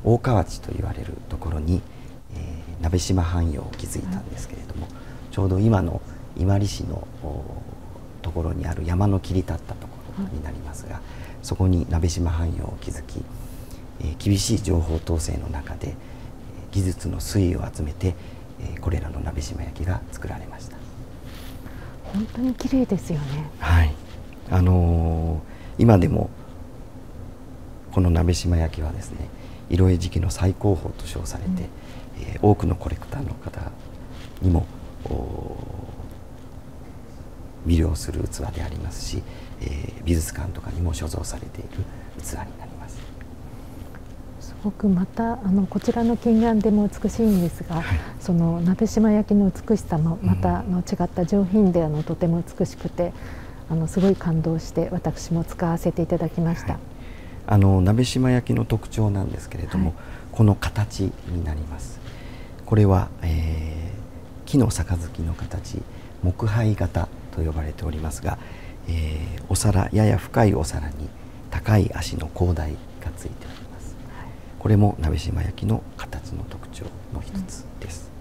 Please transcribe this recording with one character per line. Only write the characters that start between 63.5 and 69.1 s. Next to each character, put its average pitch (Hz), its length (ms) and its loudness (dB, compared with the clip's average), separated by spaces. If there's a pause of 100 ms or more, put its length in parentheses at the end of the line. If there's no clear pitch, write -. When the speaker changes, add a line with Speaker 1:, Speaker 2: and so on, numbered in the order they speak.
Speaker 1:
ー、 - 20 -12
木 147 100 4
の 120 120 8
杯 85 540 -2
の 82 100 0
形、 - 480 -6 (420)
木 90 240 2
杯 107 280 4
型 87 320 0 (280)
と 80 60 0
呼 80 100 2
ば 78 120 0
れ 78 100 -4
て - 100 -8
お 78 80 -2
り 76 80 -4
ま 78 120 -2
す - 100 -8
が、 85 160 -2 (500)
え 78 500 -2